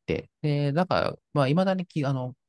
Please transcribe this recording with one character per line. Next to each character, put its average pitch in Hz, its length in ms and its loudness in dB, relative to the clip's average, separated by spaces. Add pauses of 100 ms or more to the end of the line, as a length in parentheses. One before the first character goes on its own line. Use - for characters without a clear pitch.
て、 - 240 -4 (140)
で、 143 280 0
な 165 120 0
ん 185 40 -4
か、 - 300 0 (160)
ま 147 80 2
あ、 131 60 4
未 170 180 2
だ 190 80 2
に 185 120 -4
き-、 147 200 -4
あ 139 80 0
の、 127 220 -6 (140)